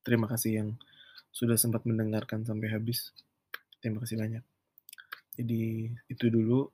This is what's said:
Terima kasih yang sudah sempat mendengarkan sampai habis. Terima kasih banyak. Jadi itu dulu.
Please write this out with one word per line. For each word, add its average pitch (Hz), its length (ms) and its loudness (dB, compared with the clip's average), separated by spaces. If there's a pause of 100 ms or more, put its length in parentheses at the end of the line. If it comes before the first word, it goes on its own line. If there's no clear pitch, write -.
Terima 117 240 4
kasih 113 260 0 (120)
yang 107 60 -4 (600)
sudah 117 260 2
sempat 113 300 0
mendengarkan 110 560 0
sampai 110 320 -4
habis. 113 400 -4 (640)
Terima 110 240 -4
kasih 110 160 -4
banyak. 113 260 -4 (960)
Jadi 113 560 -2 (160)
itu 123 240 -2
dulu. 117 400 4